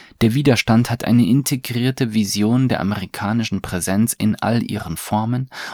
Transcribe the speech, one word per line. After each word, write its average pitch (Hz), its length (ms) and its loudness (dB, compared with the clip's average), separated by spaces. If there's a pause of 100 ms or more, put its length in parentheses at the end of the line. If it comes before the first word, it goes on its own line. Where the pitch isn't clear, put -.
(200)
"Der 113 140 4
Widerstand 120 560 2
hat 120 160 -4
eine 120 200 4
integrierte 127 880 0
Vision 107 540 2
der - 140 -2
amerikanischen 101 800 -4
Präsenz 95 500 0
in 110 240 0
all 110 260 0
ihren 104 360 -6
Formen 120 520 -4 (240)